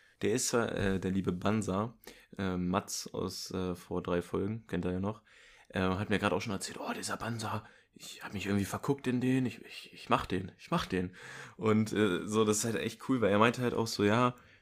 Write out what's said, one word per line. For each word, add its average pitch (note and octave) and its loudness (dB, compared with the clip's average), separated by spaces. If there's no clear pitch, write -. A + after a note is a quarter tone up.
Der G#2 2
ist B2+ 0
zwar, A#2 2
äh, F#2+ 0
der F#2 0
liebe F#2+ 0
Banza, G2+ 0
äh, F#2 -2
Mats F2+ -2
aus, - -6
äh, F#2 -2
vor F2 -6
drei F2 2
Folgen, G#2 -2
kennt F2+ -2
er F2+ 0
ja F#2 -2
noch, G#2 -4
äh, F#2+ -2
hat F#2 0
mir G#2 4
gerade G2+ 2
auch G2 0
schon G#2 -4
erzählt, - -8
„Oh, - -6
dieser - -6
Banza, A2 -6
ich - -16
hab - -10
mich F#2+ -6
irgendwie G2+ 2
verguckt C#3 -2
in B2+ 0
den, B2+ 2
ich, - -6
ich, - -16
ich - -12
mach A#2+ 4
den, - -4
ich - -20
mach E3+ 0
den.“ F#2 -2
Und, A2 4
äh, F2+ 4
so, G#2+ 2
das G#2+ 4
ist - 0
halt A2+ 0
echt - -6
cool, C3 0
weil G2 4
er G2+ 6
meinte A#2 4
halt A#2+ 0
auch A2+ 0
so, - 0
ja, A#2+ 6